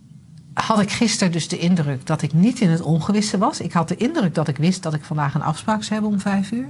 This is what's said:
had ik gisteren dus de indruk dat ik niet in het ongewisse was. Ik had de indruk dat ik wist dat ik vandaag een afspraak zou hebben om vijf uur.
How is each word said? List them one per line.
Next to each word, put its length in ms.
had 260
ik 120
gisteren 420
dus 140
de 100
indruk 500
dat 140
ik 120
niet 260
in 100
het 120
ongewisse 560
was. 220
Ik 140
had 140
de 80
indruk 400
dat 120
ik 100
wist 260
dat 100
ik 100
vandaag 300
een 100
afspraak 400
zou 100
hebben 180
om 80
vijf 320
uur. 180